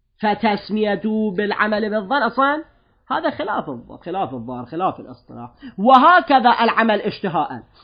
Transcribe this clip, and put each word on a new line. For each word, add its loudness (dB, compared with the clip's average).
فتسميته 0
بالعمل -2
بالظن -2
أصلا 0
هذا -2
خلاف -6
الظ-، -14
خلاف -6
الظاهر، -10
خلاف -4
الاصطلاح. -18
وهكذا 6
العمل 2
اشتهاء، -4